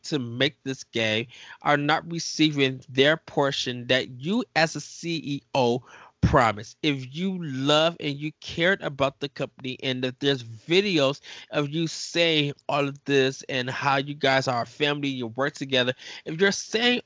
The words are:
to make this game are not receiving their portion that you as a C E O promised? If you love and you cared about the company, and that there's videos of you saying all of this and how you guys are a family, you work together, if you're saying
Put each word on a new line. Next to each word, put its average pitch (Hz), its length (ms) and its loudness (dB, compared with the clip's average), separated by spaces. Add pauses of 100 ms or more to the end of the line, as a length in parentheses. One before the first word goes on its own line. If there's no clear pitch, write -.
to 147 160 -4
make 123 420 -2
this 135 220 -8
game 113 420 0 (360)
are 147 140 4
not 151 340 0
receiving 147 800 0
their 139 280 4
portion 127 720 -2
that 127 200 2 (120)
you 202 240 -2 (100)
as 160 220 2
a 147 40 -8
C 170 360 -8
E 143 260 -6 (100)
O 127 300 2 (380)
promised? 113 640 4
If 135 280 -2
you 180 300 -4
love 151 560 2
and 143 160 -4
you 151 160 -6 (100)
cared 185 420 0
about 139 360 -2
the 143 100 -6
company, 131 540 -10
and 127 220 -2
that 127 160 -4
there's 139 240 2
videos 147 760 0 (300)
of 147 200 -2
you 160 180 -2
saying 156 640 0 (160)
all 143 180 0
of 143 180 -8
this 135 440 2
and 127 200 -4
how 139 280 0
you 143 180 -2
guys 135 320 2
are 120 160 0
a 117 40 -8
family, 147 420 -2
you 127 180 -4
work 131 280 -4
together, 127 400 0 (300)
if 160 160 -4
you're 196 120 4
saying 240 540 0